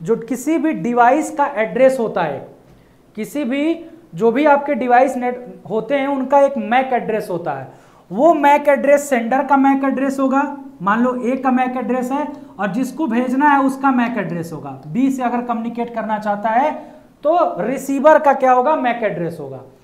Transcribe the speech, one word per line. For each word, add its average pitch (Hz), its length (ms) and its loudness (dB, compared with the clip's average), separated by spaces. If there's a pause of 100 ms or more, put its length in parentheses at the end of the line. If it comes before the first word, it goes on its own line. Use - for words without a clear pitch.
जो 214 160 0
किसी 285 400 -4
भी 302 160 -2
डिवाइस 240 560 2
का 285 160 -2 (100)
एड्रेस 233 440 2
होता 202 220 -2
है, 143 160 -4 (800)
किसी 214 280 -6
भी 294 420 -2 (260)
जो 202 200 0
भी 277 140 2
आपके 285 280 2
डिवाइस 254 420 4
नेट - 540 -8
होते 220 280 -2
हैं 269 100 -2
उनका 269 320 2
एक 277 180 4
मैक 247 340 0
एड्रेस 214 380 -2
होता 165 220 -4
है। 135 160 -10 (420)
वो 277 240 4
मैक 294 340 4
एड्रेस 277 420 4
सेंडर 254 360 0
का 277 120 2
मैक 269 260 2
एड्रेस 269 360 -2
होगा, 269 220 2 (400)
मान 214 200 2
लो 254 200 2
ए 247 140 0
का 262 140 -2
मैक 247 260 0
एड्रेस 247 360 -2
है 285 140 -2 (320)
और 196 140 -4
जिसको 262 340 -4
भेजना 254 440 0
है 277 120 4
उसका 269 300 0
मैक 233 260 0
एड्रेस 170 340 -6
होगा। 139 180 -12 (160)
B 240 240 0
से 254 120 -4
अगर 240 200 -2
communicate 233 520 -6
करना 214 240 -4
चाहता 208 320 -2
है 269 220 2 (520)
तो 320 120 4 (240)
receiver 277 580 2
का 294 140 4
क्या 254 200 4
होगा, 254 240 2
Mac 240 260 -2
address 170 380 -4
होगा। 131 200 -12 (240)